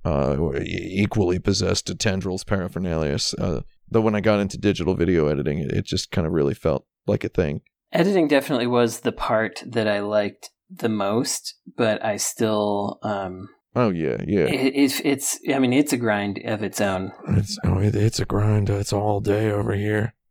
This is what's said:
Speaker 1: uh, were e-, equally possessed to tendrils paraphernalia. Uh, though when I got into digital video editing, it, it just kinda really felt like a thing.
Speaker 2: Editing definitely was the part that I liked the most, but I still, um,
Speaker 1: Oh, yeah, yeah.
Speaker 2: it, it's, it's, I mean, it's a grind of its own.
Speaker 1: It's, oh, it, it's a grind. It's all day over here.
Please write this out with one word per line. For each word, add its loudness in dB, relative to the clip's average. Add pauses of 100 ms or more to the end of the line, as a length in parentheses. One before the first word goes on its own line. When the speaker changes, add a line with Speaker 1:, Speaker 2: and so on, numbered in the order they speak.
Speaker 1:
uh, 2
were 0
e-, -6 (140)
equally 2
possessed 0
to -6
tendrils -2
paraphernalia. -2 (220)
Uh, -2 (280)
though 2
when 2
I 0
got 4
into -2
digital 2
video 4
editing, 0
it, -4
it -2
just -4
kinda 0
really 2
felt -2 (200)
like 0
a -6
thing. -2 (300)
Speaker 2:
Editing 2
definitely 2
was 2
the 0
part -2
that 0
I 0
liked -2 (200)
the -4
most, -2 (220)
but 0
I -2
still, 0
um, -6 (280)
Speaker 1:
Oh, 4
yeah, -2
yeah. 2
Speaker 2:
it, 2
it's, 2
it's, -2 (140)
I 2
mean, 2
it's 4
a 2
grind 0
of -4
its -4
own. 0 (200)
Speaker 1:
It's, 0
oh, 2
it, 2
it's 2
a -2
grind. 2
It's -2
all 0
day 2
over 0
here. 0 (160)